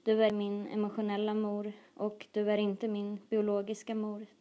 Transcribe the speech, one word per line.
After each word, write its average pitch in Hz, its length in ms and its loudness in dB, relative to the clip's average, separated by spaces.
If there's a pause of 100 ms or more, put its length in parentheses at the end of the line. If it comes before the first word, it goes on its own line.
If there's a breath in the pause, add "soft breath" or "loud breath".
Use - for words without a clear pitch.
"Du 220 220 4
är 214 60 6
min 202 360 -2
emotionella 208 680 0
mor" 208 380 -2 (220 loud breath)
och 208 380 -6
"Du 208 180 2
är 208 80 4
inte 208 300 0
min 208 300 -4 (100)
biologiska 208 680 0
mor", 214 320 -4 (140)